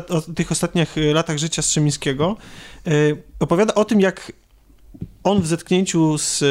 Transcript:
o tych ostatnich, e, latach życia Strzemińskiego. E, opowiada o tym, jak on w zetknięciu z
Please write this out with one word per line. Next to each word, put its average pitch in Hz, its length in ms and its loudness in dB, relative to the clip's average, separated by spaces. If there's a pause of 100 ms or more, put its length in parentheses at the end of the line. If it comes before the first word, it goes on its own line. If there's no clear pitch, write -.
o 165 120 0
tych 170 300 -6
ostatnich, 170 460 0
e, 151 160 2
latach 160 240 0
życia 160 240 -4
Strzemińskiego. 151 760 0 (520)
E, 165 40 -2 (480)
opowiada 180 340 2
o 214 120 2
tym, 208 160 2
jak 185 300 0 (920)
on 196 180 2
w 160 60 -4
zetknięciu 165 680 0
z - 340 -4